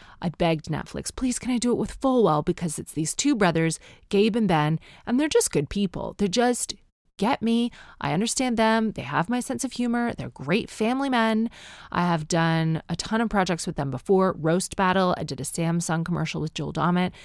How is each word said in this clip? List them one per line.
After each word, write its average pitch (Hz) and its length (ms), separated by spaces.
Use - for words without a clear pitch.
I 170 100
begged 165 360
Netflix, - 480
"Please, 247 240
can 254 140
I 247 60
do 233 120
it 233 80
with - 220
Fulwell?" 202 420
Because 170 380
it's - 120
these 156 220
two 285 220
brothers, 165 420
Gabe 202 260
and 220 140
Ben, 156 320
and 240 140
they're 311 80
just - 240
good 147 160
people. 190 500
They're 202 80
just 240 480
get 240 260
me. 233 280
I 143 120
understand 233 440
them. 220 360
They - 100
have 139 260
my 247 100
sense 240 240
of 254 100
humor. 240 400
They're 120 180
great 151 380
family 262 400
men. 226 400
I - 140
have 165 200
done 165 640
a 165 80
ton - 240
of 233 80
projects 185 400
with 165 80
them 139 160
before. 185 400
Roast 160 420
Battle, 185 420
I - 60
did 147 180
a 160 40
Samsung 165 600
commercial 160 360
with 151 140
Joel 147 180
Dommett. 175 400